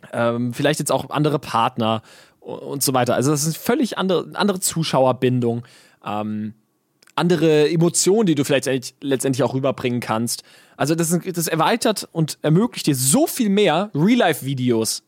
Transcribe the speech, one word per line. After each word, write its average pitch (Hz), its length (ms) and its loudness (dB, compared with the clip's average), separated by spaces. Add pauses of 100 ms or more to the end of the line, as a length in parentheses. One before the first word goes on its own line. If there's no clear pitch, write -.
(120)
ähm, 120 420 -2
vielleicht 143 260 0
jetzt 147 120 -2
auch 131 180 -2
andere 147 300 0
Partner 113 640 0 (400)
u-, - 120 -14
und 139 300 -8
so 139 100 0
weiter. 123 220 2
Also 131 160 2
das 147 140 -2
ist 160 120 -2
völlig 247 400 -2
andere, 185 380 0
andere 190 240 0
Zuschauerbindung, 127 1040 0 (420)
ähm, 107 480 -6 (640)
andere 156 540 4
Emotionen, 175 560 2
die 165 100 2
du 139 80 0
vielleicht 135 220 0
letztendlich, 131 360 -4
letztendlich 135 420 0
auch 117 100 0
rüberbringen 127 460 -2
kannst. 113 440 -4 (340)
Also 143 180 0
das 165 160 -2
ist, 175 260 -4
das 160 100 -4
erweitert 196 640 0
und 160 300 -2
ermöglicht 170 460 2
dir 151 80 2
so 139 320 2
viel 220 220 -2
mehr 196 440 2
Real-Life-Videos 139 1160 0